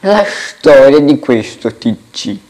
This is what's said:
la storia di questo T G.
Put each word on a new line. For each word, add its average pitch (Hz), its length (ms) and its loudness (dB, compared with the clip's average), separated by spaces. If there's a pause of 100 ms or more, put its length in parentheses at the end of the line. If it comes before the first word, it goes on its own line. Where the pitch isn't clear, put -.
la 202 220 0
storia 143 760 2
di 143 180 0
questo 113 560 -6
T - 180 -6 (200)
G. 101 260 -12 (120)